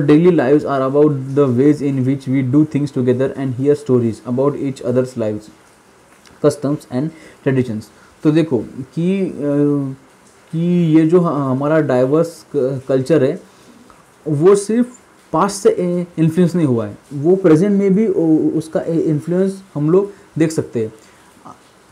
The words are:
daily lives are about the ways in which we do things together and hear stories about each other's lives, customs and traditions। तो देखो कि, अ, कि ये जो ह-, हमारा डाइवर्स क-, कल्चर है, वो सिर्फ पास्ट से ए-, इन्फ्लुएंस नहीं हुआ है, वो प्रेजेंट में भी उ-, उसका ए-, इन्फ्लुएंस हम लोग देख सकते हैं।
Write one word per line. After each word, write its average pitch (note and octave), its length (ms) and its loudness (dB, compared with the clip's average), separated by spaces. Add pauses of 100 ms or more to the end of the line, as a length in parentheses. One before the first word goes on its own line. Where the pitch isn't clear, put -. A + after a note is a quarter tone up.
daily D#3 260 4
lives C#3+ 340 2
are C3+ 260 -2
about D3 200 4
the C3+ 360 -2 (120)
ways C#3+ 220 2
in C3+ 240 -2
which B2+ 240 -4
we C3 260 0
do D3+ 180 4
things C#3+ 180 -2
together B2+ 480 -2
and C3 220 -6
hear C#3+ 140 2
stories B2 580 -2
about C3+ 240 0
each C3+ 240 -8
other's B2+ 320 -2
lives, G#2+ 300 -6 (1040)
customs D3 340 0
and C#3 300 -6 (380)
traditions। B2 360 -2 (400)
तो D#3 80 4
देखो D#3 260 0 (380)
कि, F#3 260 -2
अ, F#3 120 -4 (1160)
कि E3+ 480 0
ये D#3+ 60 4
जो F3 140 4
ह-, C#3+ 320 -2
हमारा D3 280 0
डाइवर्स C#3 640 0 (100)
क-, C3 320 -2
कल्चर C3 360 0
है, E3 180 -2 (840)
वो D#3 280 4
सिर्फ A#3 320 -2 (460)
पास्ट G3 220 0
से - 140 2
ए-, F3 380 -2 (120)
इन्फ्लुएंस E3 360 2
नहीं D#3+ 120 2
हुआ A2+ 180 0
है, G2+ 120 -14 (160)
वो D3+ 220 2
प्रेजेंट F#3+ 440 2
में G3 140 2
भी A3 140 2
उ-, D#3+ 500 2
उसका D#3+ 240 -4
ए-, E3 180 -2
इन्फ्लुएंस F3 640 -2 (120)
हम D3 140 -2
लोग G3 220 2 (260)
देख D#3+ 140 0
सकते - 280 -4
हैं। G#2+ 140 -6 (1000)